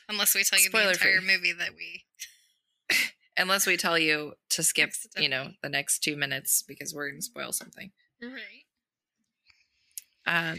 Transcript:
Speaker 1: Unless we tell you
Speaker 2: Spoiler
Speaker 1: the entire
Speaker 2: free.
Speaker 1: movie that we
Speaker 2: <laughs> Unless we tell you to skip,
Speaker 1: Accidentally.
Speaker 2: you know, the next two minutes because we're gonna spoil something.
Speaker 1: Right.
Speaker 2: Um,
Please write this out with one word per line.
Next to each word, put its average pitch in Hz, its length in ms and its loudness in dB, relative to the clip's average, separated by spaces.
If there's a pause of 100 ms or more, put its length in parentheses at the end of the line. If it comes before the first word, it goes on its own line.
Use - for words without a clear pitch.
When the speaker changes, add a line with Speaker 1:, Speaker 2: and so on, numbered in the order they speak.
Speaker 1:
Unless 208 260 0
we 196 100 4
tell 196 140 2
you 190 80 8
Speaker 2:
Spoiler 214 200 4
Speaker 1:
the 190 60 4
entire 185 280 4
Speaker 2:
free. 185 60 -6
Speaker 1:
movie 180 260 2
that 170 220 -6
we 165 300 -16 (840)
Speaker 2:
<laughs> - 60 2 (400)
Unless 190 300 2
we 185 100 4
tell 170 220 2
you 151 360 0 (160)
to - 120 -2
skip, 151 260 2
Speaker 1:
Accidentally. - 360 -8
Speaker 2:
you 147 60 2
know, 135 220 -6 (100)
the 143 60 -4
next 143 320 2
two 151 160 0
minutes 139 500 -2
because 143 280 -12
we're 147 160 -6
gonna 147 120 -14
spoil - 300 -10
something. - 380 -8 (320)
Speaker 1:
Right. 240 420 -16 (1600)
Speaker 2:
Um, 170 320 0